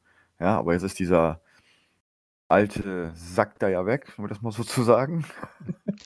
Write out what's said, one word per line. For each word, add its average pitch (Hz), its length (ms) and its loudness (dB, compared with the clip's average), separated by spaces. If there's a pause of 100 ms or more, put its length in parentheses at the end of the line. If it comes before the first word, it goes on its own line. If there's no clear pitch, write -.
(400)
Ja, 92 200 2
aber 71 140 0
jetzt 87 100 0
ist 98 160 -6
dieser 82 420 2 (1080)
alte 95 680 0
Sack 90 420 -2
da 104 120 0
ja 92 180 0
weg, 127 300 -4
um 104 100 -10
das 101 160 -10
mal 117 80 -4
so 113 120 -8
zu 123 200 -2
sagen. 135 480 2
<laughs> - 640 -10 (100)